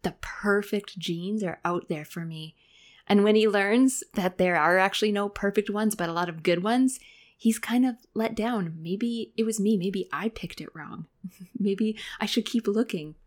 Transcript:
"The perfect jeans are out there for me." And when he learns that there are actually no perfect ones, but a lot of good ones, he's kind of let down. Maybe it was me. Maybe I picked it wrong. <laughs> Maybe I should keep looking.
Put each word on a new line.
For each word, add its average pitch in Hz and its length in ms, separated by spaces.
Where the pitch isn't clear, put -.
"The - 220
perfect 202 760
jeans 180 460
are 165 180
out 175 260
there 156 180
for 170 180
me." 160 320
And 202 160
when 214 120
he 220 120
learns 208 560
that 180 240
there 180 180
are 165 220
actually 196 340
no 202 160
perfect 202 400
ones, 208 260
but 170 140
a 165 60
lot 170 160
of 165 120
good 175 200
ones, 254 360
he's 226 220
kind 247 260
of 247 120
let 220 200
down. 208 460
Maybe 220 560
it 226 80
was 220 160
me. 208 160
Maybe 185 340
I 185 200
picked - 320
it - 120
wrong. 160 300
<laughs> - 260
Maybe 208 400
I - 60
should 220 220
keep 233 200
looking. 202 500